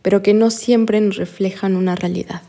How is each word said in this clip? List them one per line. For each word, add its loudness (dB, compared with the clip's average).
pero 2
que 2
no 4
siempre 0
nos 0
reflejan -4
una 0
realidad. -6